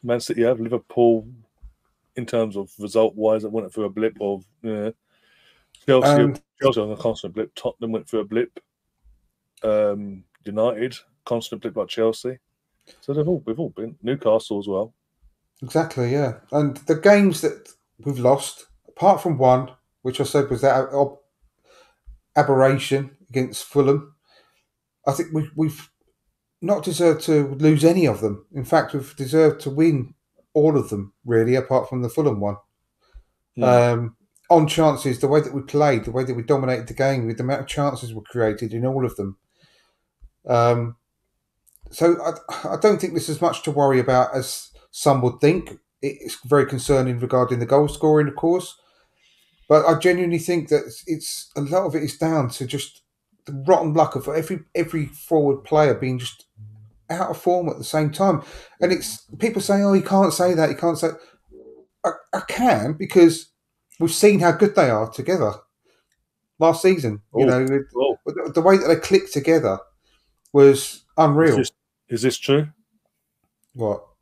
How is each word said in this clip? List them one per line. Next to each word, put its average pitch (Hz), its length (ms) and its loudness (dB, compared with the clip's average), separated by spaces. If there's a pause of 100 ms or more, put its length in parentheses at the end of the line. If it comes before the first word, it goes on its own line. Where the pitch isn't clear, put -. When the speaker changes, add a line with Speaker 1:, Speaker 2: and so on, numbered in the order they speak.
Speaker 1:
Man 120 180 -2
City 117 220 -4
have. 117 180 0
Liverpool, 117 640 0 (880)
in 123 100 -10
terms 110 300 -4
of 98 220 -10
result-wise, 107 680 -2
it 104 80 -10
went 107 200 -8
through 107 140 -6
a 98 40 -6
blip 107 300 -4
of, 101 240 -6 (180)
yeah. 110 280 -8 (960)
Chelsea, 131 240 4
Speaker 2:
And 143 320 2 (180)
Speaker 1:
Chelsea 131 200 0
on 107 100 -4
a 107 60 -8
constant 104 380 -6
blip. 107 200 -8
Tottenham - 380 -10
went 110 160 -8
through 113 120 -4
a 101 40 -4
blip. 120 360 -6 (1000)
Um, 101 600 -4 (200)
United, 113 520 -4 (280)
constant 117 380 -8
blip 113 140 -8
like 98 120 -6
Chelsea. 113 500 -4 (600)
So - 140 -10
they've 151 140 -2
all, 175 180 -2
we've 113 140 -6
all 160 100 -8
been. - 320 -14
Newcastle 110 560 -2
as 98 100 -10
well. 101 240 -4 (680)
Speaker 2:
Exactly, 131 500 -4
yeah. 139 220 -2 (180)
And 143 260 0
the - 160 0
games 196 460 4
that - 300 -6 (340)
we've 139 140 -6
lost, 127 480 0 (220)
apart - 340 2
from 160 160 -2
one, 127 320 2 (320)
which 127 180 -6
I 139 40 0
said 139 260 0
was 120 100 -4
that 131 340 2
ab-, 139 240 -2 (1160)
aberration 135 760 2 (180)
against 127 360 -6
Fulham, - 500 0 (920)
I 143 60 0
think 165 200 -6
we, 156 240 -4
we've 156 340 -6 (720)
not 175 220 -2
deserved 165 400 2
to 147 320 2
lose 151 280 4
any 170 220 4
of 107 140 0
them. 104 320 -4
In 139 120 -8
fact, - 300 0
we've 135 220 -10
deserved 151 460 2
to 143 80 -8
win 143 440 0 (400)
all 151 240 4
of - 120 -4
them, 101 220 -8 (120)
really, 117 300 2
apart 127 340 0
from 127 140 -6
the 120 60 -6
Fulham 131 320 -2
one. 101 160 -4 (1000)
Speaker 1:
Hmm. 120 80 -2
Speaker 2:
Um, 120 520 2 (340)
on 165 160 6
chances, 143 520 0
the 139 100 0
way 147 140 4
that - 100 -8
we 139 100 -6
played, 139 420 0
the 117 60 -8
way 127 140 -4
that 123 100 -6
we 117 80 -8
dominated 127 460 -2
the 113 60 -14
game, 135 320 -2
with 113 100 -6
the 120 60 -8
amount 127 180 -4
of 135 60 -12
chances 131 480 -6
we 107 80 -14
created 110 500 -4
in 117 140 -4
all 131 180 -2
of 113 120 -6
them. 98 200 -8 (1120)
Um, 120 500 0 (920)
so 170 320 2
I, 160 520 -8
I - 60 -6
don't 208 200 4
think 185 140 -6
this 147 140 -4
is 156 140 -6
much 170 220 -2
to 160 60 -6
worry 139 300 2
about 127 340 2
as - 360 -8 (200)
some 135 320 2
would 120 180 -2
think. 170 380 0 (220)
It's - 360 -10 (100)
very 139 180 4
concerning 131 540 -2
regarding 123 400 -2
the 120 80 -6
goal 143 220 2
scoring, 151 400 2
of 147 80 -10
course, 175 380 -2 (960)
but 147 160 6
I 156 140 4
genuinely 175 400 0
think 165 320 -4
that 147 160 0
it's, - 200 -20
it's, - 500 -10
a 143 40 -6
lot 170 260 -2
of 147 80 -6
it 151 80 -4
is - 140 -8
down 160 340 -2
to 127 160 -10
just - 360 -10 (420)
the 143 80 -14 (140)
rotten 165 280 4
luck 156 220 2
of 135 120 -8
every, 156 320 -6 (140)
every 170 320 -4
forward 143 580 -2
player 151 300 4
being 127 240 -6
just - 280 -16 (640)
out 170 200 -4
of 160 100 -6
form 180 280 0
at - 100 -6
the 120 60 -12
same 156 280 -2
time. 185 300 0 (380)
And 180 120 2
it's, - 340 -6 (120)
people 214 220 -2
say, 202 220 0
"Oh, 202 100 4
you 190 100 4
can't 196 300 2
say 180 220 2
that, 156 160 2
you 139 60 -6
can't 170 220 -2
say," 165 100 -2 (960)
I, 175 60 0 (220)
I 196 160 -6
can, 151 440 0
because 160 540 4 (520)
we've 165 140 0
seen 208 260 4
how 175 140 4
good 202 240 2
they 147 140 4
are 113 200 -2
together 131 420 -2 (1080)
last 160 220 4
season. 143 400 0 (120)
You 120 120 4
Speaker 1:
Oh, - 20 4
Speaker 2:
know, 131 260 2
it, 139 80 0 (140)
Speaker 1:
oh. 127 280 0
Speaker 2:
the, 147 300 -8
the 170 80 2
way 190 140 6
that 190 100 2
they 165 100 4
clicked - 360 0
together 139 460 0 (760)
was 139 500 6 (140)
unreal. 151 420 4
Speaker 1:
Is 120 120 -2
this, - 20 -20 (360)
is 117 140 -6
this 127 160 0
true? 147 300 0 (1080)
Speaker 2:
What? 110 300 -4 (180)